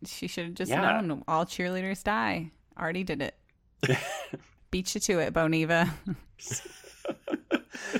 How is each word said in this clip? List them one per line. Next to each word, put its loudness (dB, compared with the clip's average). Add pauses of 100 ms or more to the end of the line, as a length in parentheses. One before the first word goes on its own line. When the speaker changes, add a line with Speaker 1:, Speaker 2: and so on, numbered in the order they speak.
Speaker 1:
she -8
should -6
have -8
just -4
Speaker 2:
Yeah. 4
Speaker 1:
known. -2
All 2
cheerleaders -2
die. 0 (280)
Already -2
did -4
it. -6 (460)
Speaker 2:
<laughs> -2
Speaker 1:
Beat 0
you -4
to 4
it, 2
Boniva. 4 (480)
<laughs> -8 (1400)